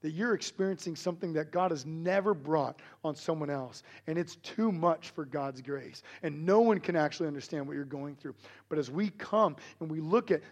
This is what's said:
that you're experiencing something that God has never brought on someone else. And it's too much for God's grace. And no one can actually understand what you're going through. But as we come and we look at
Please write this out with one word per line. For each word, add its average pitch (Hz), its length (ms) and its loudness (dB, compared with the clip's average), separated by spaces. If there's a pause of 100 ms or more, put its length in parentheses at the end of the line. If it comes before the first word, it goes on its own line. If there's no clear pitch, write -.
that 156 100 -4
you're 214 220 0
experiencing 185 600 -2
something 175 380 -4
that 151 180 -2
God 175 200 2
has 139 160 -4
never 180 480 2
brought 143 480 0 (200)
on 151 140 -4
someone 156 320 -2
else. 135 340 -6 (240)
And 160 120 -2
it's 170 180 -4
too - 340 0
much 165 400 0
for 160 140 -6
God's 139 380 -6
grace. 135 400 -8 (200)
And 156 220 -4
no 196 160 8
one 220 180 6
can 175 160 -2
actually 156 320 2
understand 143 400 -4
what 143 80 -6
you're 143 120 -4
going 143 280 -8
through. 139 200 -12 (340)
But 151 100 -2
as 131 120 0
we 190 180 0
come 190 480 2 (240)
and 160 100 -6
we 156 100 -4
look 202 300 2
at 156 200 4